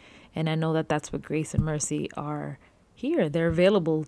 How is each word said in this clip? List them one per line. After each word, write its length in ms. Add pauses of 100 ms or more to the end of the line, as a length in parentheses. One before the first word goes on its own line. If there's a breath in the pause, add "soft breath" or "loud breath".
(360 loud breath)
And 120
I 60
know 200
that 140
that's 240
what 120
grace 320
and 100
mercy 500
are 440 (340 soft breath)
here. 360
They're 180
available 600